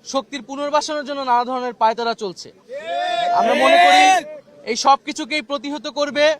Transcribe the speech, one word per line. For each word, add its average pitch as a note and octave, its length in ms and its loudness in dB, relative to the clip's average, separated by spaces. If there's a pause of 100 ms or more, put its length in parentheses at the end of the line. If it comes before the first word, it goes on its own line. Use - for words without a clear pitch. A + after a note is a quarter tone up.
শক্তির C4+ 380 -8
পুনর্বাসনের D4 640 -4
জন্য C#4 160 -8
নানা B3 240 0
ধরনের B3 280 -6
পায়তারা A3+ 400 -2
চলছে। G3+ 360 -10 (840)
আমরা F5 200 2
মনে - 320 4
করি F#4 180 6 (600)
এই A#3 120 -4
সব C#4 300 4
কিছুকেই D4 360 -6
প্রতিহত C#4 460 -8
করবে D4 380 -2 (140)